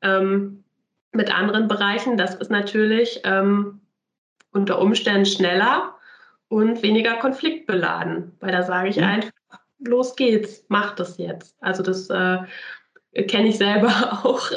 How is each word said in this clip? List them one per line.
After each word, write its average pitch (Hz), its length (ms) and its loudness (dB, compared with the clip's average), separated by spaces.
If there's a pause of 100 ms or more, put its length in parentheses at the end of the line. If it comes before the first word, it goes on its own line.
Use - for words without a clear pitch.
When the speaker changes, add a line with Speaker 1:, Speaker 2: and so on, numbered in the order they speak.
Speaker 1:
ähm, 196 600 0 (480)
mit 214 200 0
anderen 208 360 0
Bereichen. 208 480 0
Das 185 180 0
ist - 160 -8
natürlich, 214 720 0
ähm, 202 580 0 (720)
unter 196 300 0
Umständen 196 420 4
schneller, 190 680 0 (580)
und 226 300 2
weniger 226 320 2
konfliktbeladen, 175 1300 -2
weil 190 120 -4
da 180 100 0
sage 185 280 -2
ich 202 80 -2
Speaker 2:
Mhm. 165 60 2
Speaker 1:
einfach, 220 280 -2 (460)
„Los 254 380 0
geht's, 214 520 0
mach 202 260 -2
das - 220 -8
jetzt.“ - 460 -12
Also 185 200 -2
das, 185 280 -4
äh, 185 280 0 (880)
kenne 220 220 2
ich 214 80 0
selber 208 320 2
<laughs> 220 340 0
auch, - 340 -4